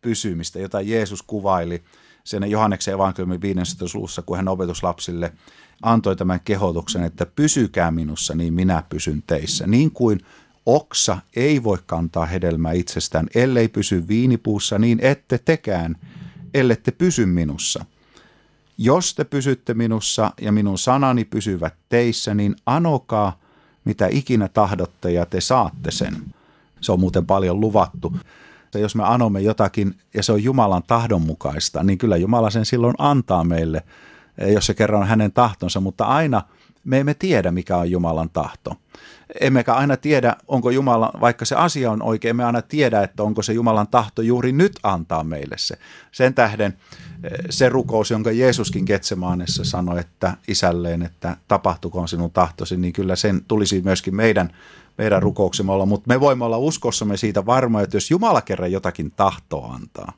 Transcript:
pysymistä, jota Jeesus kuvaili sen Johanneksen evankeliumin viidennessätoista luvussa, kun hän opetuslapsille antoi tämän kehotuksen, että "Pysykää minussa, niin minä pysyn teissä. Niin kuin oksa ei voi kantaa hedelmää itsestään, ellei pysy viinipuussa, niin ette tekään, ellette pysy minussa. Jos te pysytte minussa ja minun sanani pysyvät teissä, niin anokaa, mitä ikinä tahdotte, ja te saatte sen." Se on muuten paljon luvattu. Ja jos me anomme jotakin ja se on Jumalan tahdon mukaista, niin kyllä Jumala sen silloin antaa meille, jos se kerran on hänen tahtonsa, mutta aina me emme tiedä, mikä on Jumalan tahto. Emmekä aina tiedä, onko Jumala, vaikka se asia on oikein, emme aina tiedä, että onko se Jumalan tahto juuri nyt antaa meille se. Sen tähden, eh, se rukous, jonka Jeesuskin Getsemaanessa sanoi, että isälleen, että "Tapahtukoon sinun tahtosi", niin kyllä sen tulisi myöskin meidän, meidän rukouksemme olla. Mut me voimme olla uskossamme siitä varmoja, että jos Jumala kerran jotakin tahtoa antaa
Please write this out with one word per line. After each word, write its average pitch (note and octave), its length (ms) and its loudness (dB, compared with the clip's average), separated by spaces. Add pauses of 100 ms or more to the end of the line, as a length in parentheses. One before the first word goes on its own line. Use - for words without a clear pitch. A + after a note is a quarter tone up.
pysymistä, F#2+ 580 -4
jota G2 220 -4
Jeesus G#2 400 -4
kuvaili F2+ 640 -2 (400)
sen G2+ 280 -4
Johanneksen G#2 420 0
evankeliumin F#2 480 -2
viidennessätoista F2+ 560 -4
luvussa, F#2 240 -8
kun F2+ 160 -6
hän F#2+ 100 -2
opetuslapsille F2 840 -4 (480)
antoi A2 340 2
tämän F#2 240 0
kehotuksen, F2+ 640 -2
että E2+ 220 -4
"Pysykää G#2 680 0
minussa, D#2 440 -4
niin E2 180 0
minä F2 360 2
pysyn D#2 380 -6
teissä. D#2 400 -4
Niin C3 240 2
kuin G#2+ 280 0 (460)
oksa A#2 520 2 (180)
ei C3+ 280 2
voi G#2 220 2
kantaa E2 400 -2
hedelmää E2 460 -2
itsestään, E2 640 -2
ellei A#2+ 320 2
pysy G2 400 -2
viinipuussa, A2 720 0
niin A#2 220 4
ette C3+ 360 0
tekään, F2+ 580 -2 (580)
ellette B2+ 380 2
pysy D#3+ 340 2
minussa. E2+ 600 -2 (920)
Jos C#3 380 2
te D#3+ 80 -2
pysytte C3+ 500 -2
minussa A2+ 580 0 (100)
ja G#2+ 100 0
minun G#2 260 0
sanani B2+ 480 2
pysyvät F#2 480 -4 (160)
teissä, A#2+ 440 0
niin G#2 220 0 (100)
anokaa, B2 720 0 (460)
mitä G#2+ 260 0
ikinä A#2+ 360 0
tahdotte, F#2+ 640 -2
ja F2 140 0
te F2+ 160 -4
saatte F#2 500 -2
sen." - 420 -8 (480)
Se - 100 -2
on F#2 80 2
muuten F2+ 260 0
paljon F#2+ 340 0
luvattu. G2+ 580 0 (560)
Ja G#2 80 -4
jos G#2+ 140 -2
me G#2+ 80 0
anomme A2 380 2
jotakin G2+ 540 0 (180)
ja G#2 100 -2
se - 80 0
on G#2+ 120 2
Jumalan G#2+ 440 2
tahdon A#2 340 2
mukaista, D#2 640 -4
niin G2 140 2
kyllä G2+ 200 2
Jumala G#2+ 320 2
sen G#2+ 160 0
silloin A#2+ 320 2
antaa C3 460 2
meille, E2 400 0 (680)
jos G#2 120 2
se G#2+ 80 0
kerran G#2 280 2
on F#2+ 60 0
hänen G#2+ 240 2
tahtonsa, G#2 480 0
mutta F#2+ 260 -2
aina C3 360 2 (420)
me C3 160 2
emme C#3+ 140 0
tiedä, A#2 380 2
mikä F2+ 260 -2
on F2 140 0
Jumalan E2 380 0
tahto. - 460 -6 (640)
Emmekä C3 340 2
aina C3+ 240 2
tiedä, C3 380 2 (120)
onko B2+ 220 0
Jumala, B2 420 2 (100)
vaikka A#2+ 240 2
se C#3 100 -2
asia C3 360 0
on G#2+ 100 -2
oikein, A2+ 280 -2
emme A#2+ 160 0
aina A#2+ 160 0
tiedä, A2+ 420 2
että G2 200 -4
onko G#2+ 180 -2
se G#2+ 120 -2
Jumalan A2 340 2
tahto A2+ 340 0
juuri B2 300 2
nyt F3 320 0
antaa E2 400 -2
meille D2+ 340 -8
se. - 180 -6 (360)
Sen C3 220 2
tähden, G#2 440 2 (460)
eh, E2+ 80 -10 (180)
se C3 200 4
rukous, A#2 420 0
jonka A2 200 -2
Jeesuskin A2+ 560 2
Getsemaanessa F2+ 760 -2
sanoi, F2+ 360 -2
että F2+ 380 -6 (100)
isälleen, F2 540 0
että E2+ 360 -8 (100)
"Tapahtukoon F2+ 600 -2
sinun E2+ 240 -4
tahtosi", F2 460 -2
niin F2+ 160 -2
kyllä F#2 220 -2
sen G2 320 0
tulisi G2+ 340 0
myöskin F#2+ 340 0
meidän, G2+ 340 2 (480)
meidän G2+ 240 2
rukouksemme G2 500 0
olla. F#2+ 140 0
Mut G2+ 220 -2
me B2 120 4
voimme C3 260 2
olla A2+ 120 -2
uskossamme A#2 600 -2
siitä G2+ 280 -2
varmoja, A#2 380 2
että F#2+ 140 -2
jos F#2+ 140 -2
Jumala F3+ 300 2
kerran F2+ 300 -4
jotakin F#2 400 -4
tahtoa D#2 640 -2
antaa - 440 -16